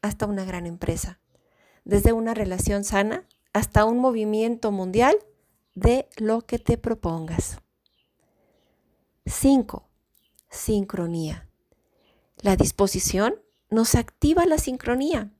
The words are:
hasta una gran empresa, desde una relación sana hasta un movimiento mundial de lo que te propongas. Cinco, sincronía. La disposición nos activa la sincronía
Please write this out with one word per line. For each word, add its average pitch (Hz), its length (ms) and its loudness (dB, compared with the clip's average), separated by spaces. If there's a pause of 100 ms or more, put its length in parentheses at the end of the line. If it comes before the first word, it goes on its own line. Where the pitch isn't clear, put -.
hasta 208 260 -4
una 196 180 -4
gran 180 220 -8
empresa, 170 540 -8 (640)
desde 202 280 4
una 226 220 -2
relación 202 480 -2
sana 208 460 -2 (240)
hasta 214 320 4
un 233 140 2
movimiento 226 760 0
mundial 202 420 2 (600)
de 233 420 2
lo 220 240 0
que 240 180 -6
te 233 180 0
propongas. 165 840 -4 (1700)
Cinco, - 640 0 (600)
sincronía. 170 1000 -6 (920)
La 196 180 2
disposición 196 800 0 (340)
nos 226 240 2
activa 302 500 2
la 320 140 4
sincronía 254 800 -2